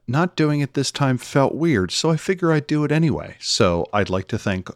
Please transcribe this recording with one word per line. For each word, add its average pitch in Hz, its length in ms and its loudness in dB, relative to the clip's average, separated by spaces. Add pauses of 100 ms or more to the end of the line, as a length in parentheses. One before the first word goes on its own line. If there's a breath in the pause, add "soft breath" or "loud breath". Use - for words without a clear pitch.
not 156 280 -2
doing 151 240 0
it 143 160 -4
this 135 160 -2
time 131 260 0
felt - 380 0
weird, 131 340 2
so - 220 0
I 156 60 2
figure 175 340 0
I'd 151 160 0
do 151 160 0
it 143 80 -2
anyway. 147 480 0
So 87 520 2
I'd 98 200 0
like 92 160 -2
to 110 100 -4
thank 95 380 -4